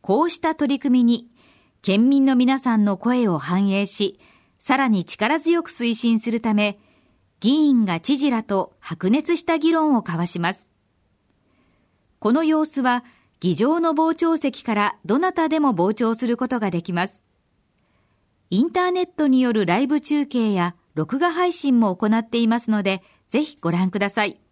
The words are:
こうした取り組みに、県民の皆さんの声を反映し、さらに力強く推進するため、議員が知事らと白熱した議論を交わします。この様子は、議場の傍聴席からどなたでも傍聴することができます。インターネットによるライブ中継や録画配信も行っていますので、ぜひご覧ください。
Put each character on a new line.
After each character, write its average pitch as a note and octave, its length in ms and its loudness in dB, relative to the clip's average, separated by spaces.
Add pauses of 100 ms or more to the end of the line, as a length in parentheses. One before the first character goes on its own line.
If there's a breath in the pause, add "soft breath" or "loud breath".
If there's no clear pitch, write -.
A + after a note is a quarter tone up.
こ B3 220 0
う F4 60 0
し - 120 -8
た D#4+ 120 0
取 C#4 220 0
り - 40 -8
組 B3+ 200 2
み B3 60 4
に、 A#3 240 0 (520 soft breath)
県 G#3+ 280 2
民 C#4 160 4
の C4+ 100 4
皆 B3+ 240 2
さ A#3+ 160 0
ん G#3 80 4
の G3+ 140 2
声 A#3+ 320 0
を E3 80 0
反 F3+ 320 0
映 G3 160 0
し、 - 340 -6 (400 soft breath)
さ - 160 0
ら C4+ 140 0
に F#3+ 160 0
力 C#4 340 -2
強 E4 240 0
く - 80 -12
推 A#3 240 -2
進 A3+ 240 0
す A#3 100 -4
る A3+ 120 -2
た A3 120 -2
め、 G#3 240 0 (680 soft breath)
議 A#3+ 60 4
員 C#4 340 4
が E3+ 140 -2
知 C4+ 180 -2
事 C#4 140 0
ら A3+ 100 -2
と G3 380 -4
白 F#3 320 -4
熱 D#4 260 0
し - 80 -10
た E4 140 0
議 D#4+ 120 2
論 D#4 240 2
を A3 40 2
交 E3+ 180 -6
わ F3 80 -2
し F3 140 -8
ま F3 160 -2
す。 - 120 -20 (1500)
こ G#3+ 140 -2
の D#4 120 2
様 D#4 220 2
子 C#4 160 -6
は、 B3 240 0 (340 soft breath)
議 F3+ 140 0
場 C#4 260 2
の E4 140 0
傍 D#4+ 220 2
聴 E4 220 0
席 - 260 -4
か A3+ 100 -4
ら G#3 320 -2
ど G#3+ 140 0
な F#4 120 0
た E4 160 -2
で D#4 120 0
も C#4+ 120 2
傍 F#3 220 0
聴 A3+ 220 -2
す B3+ 100 -6
る A#3 120 0
こ B3+ 100 -4
と B3+ 120 -4
が G3+ 120 -2
で E3+ 100 -2
き F#3 100 -10
ま F3 160 -2
す。 - 140 -18 (1300)
イ G3+ 140 2
ン E4 80 -2
タ F4+ 160 0
ー F4+ 40 0
ネ F4+ 120 -2
ッ - 20 0
ト D4+ 220 -2
に C4 140 4
よ A#3+ 120 0
る G#3 140 0
ラ F#3 140 0
イ C#4 40 0
ブ D4 160 -2
中 D4 240 -2
継 A3+ 280 -2
や F3 220 -2 (200)
録 D#3+ 240 -4
画 E4+ 120 0
配 F4 220 -2
信 B3+ 260 0
も G3 160 0
行 G#3+ 120 -2 (100)
っ A#3 100 -4
て A#3 120 -4
い A#3 80 0
ま A#3 120 0
す A3+ 120 -4
の G#3+ 100 0
で、 F#3+ 220 -4 (260 soft breath)
ぜ C#4+ 140 0
ひ - 180 -10
ご E3 80 -2
覧 F3+ 220 0
く G#3 80 -4
だ G3+ 100 -2
さ G#3 160 -2
い。 - 160 -10 (100)